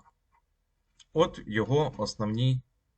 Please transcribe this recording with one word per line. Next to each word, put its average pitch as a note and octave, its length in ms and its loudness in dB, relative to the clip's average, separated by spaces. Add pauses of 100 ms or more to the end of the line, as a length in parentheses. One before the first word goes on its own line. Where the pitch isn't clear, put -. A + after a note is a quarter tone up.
(1120)
От E3+ 340 2
його A2+ 500 0
основні, A2 640 -2 (360)